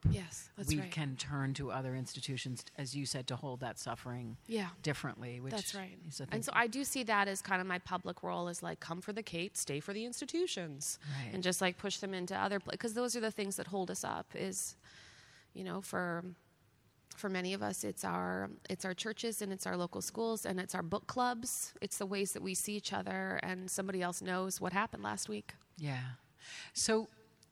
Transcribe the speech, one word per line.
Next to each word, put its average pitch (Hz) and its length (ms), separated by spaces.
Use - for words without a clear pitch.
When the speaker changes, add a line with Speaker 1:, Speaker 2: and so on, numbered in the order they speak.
Speaker 1:
Yes, - 480
that's 196 120
Speaker 2:
We 151 100
Speaker 1:
right. 175 120
Speaker 2:
can 143 260
turn 135 380
to 131 180
other 131 240
institutions, 127 680
as 131 160
you 139 100
said, 127 240
to 123 80
hold 127 240
that 117 200
suffering 123 560
Speaker 1:
Yeah. 214 220
Speaker 2:
differently, 123 580
which 131 120
Speaker 1:
That's 208 220
right. 190 240
Speaker 2:
is, 143 120
I 135 40
Speaker 1:
And 127 80
Speaker 2:
think 226 120
Speaker 1:
so - 100
I 233 140
do 262 160
see 262 180
that 208 240
as 196 160
kind 185 180
of 185 60
my 180 140
public 180 420
role 175 240
is, 175 160
like, 165 160
come 170 220
for 208 120
the 214 120
Kate, 175 320
stay 143 240
for 202 120
the 220 120
institutions. 233 960
Speaker 2:
Right. 120 160
Speaker 1:
And 180 80
just, 180 180
like, 180 180
push 196 200
them 196 160
into 180 240
other 196 220
pla-, - 160
'cause 226 180
those 240 220
are 240 40
the 220 120
things 196 240
that - 100
hold 180 240
us 190 140
up - 320
is, 190 400
you 185 120
know, 185 160
for, 175 440
for 208 120
many 185 260
of 202 80
us, 202 200
it's 196 220
our, 180 460
it's 190 140
our 185 100
churches 220 480
and 196 100
it's 185 140
our 185 100
local 175 240
schools 226 460
and 185 140
it's 185 160
our 180 60
book 180 260
clubs. 247 720
It's - 180
the 202 80
ways 196 280
that - 80
we 185 120
see 208 220
each 202 160
other 190 500
and 185 260
somebody 190 320
else 175 220
knows 185 380
what 180 120
happened 208 300
last 208 260
week. 208 260
Speaker 2:
Yeah. 139 260
So, 220 340